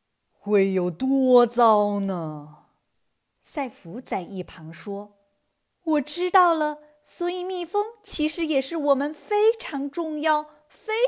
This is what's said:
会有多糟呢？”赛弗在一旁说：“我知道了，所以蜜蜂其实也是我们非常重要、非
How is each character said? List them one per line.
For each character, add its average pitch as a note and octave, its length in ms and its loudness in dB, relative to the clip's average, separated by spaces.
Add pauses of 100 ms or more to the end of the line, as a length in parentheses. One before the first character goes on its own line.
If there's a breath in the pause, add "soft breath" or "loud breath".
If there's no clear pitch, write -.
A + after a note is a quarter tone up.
(340)
会 G3 400 2
有 F3+ 180 0
多 B3+ 540 4
糟 G#3 560 4
呢？” D#3 640 -6 (760)
赛 C4+ 280 -4
弗 F#3 320 -12
在 G3+ 200 -4
一 F#3 220 -8
旁 D#3+ 300 -14
说 G3+ 460 -10 (680)
：“我 D4+ 160 2
知 F4 280 -4
道 F4 240 6
了， D4+ 260 -2 (240 soft breath)
所 - 260 -4
以 F4+ 140 -6
蜜 F4+ 200 -6
蜂 G4+ 220 -2 (180)
其 - 240 -2
实 E4 180 -2
也 D4+ 140 0
是 C4+ 160 -6
我 C#4+ 200 2
们 D4 180 -4
非 G#4 400 0
常 C#4+ 360 -6
重 D#4 300 -6
要、 D4+ 280 0 (200 soft breath)
非 - 260 -10 (140)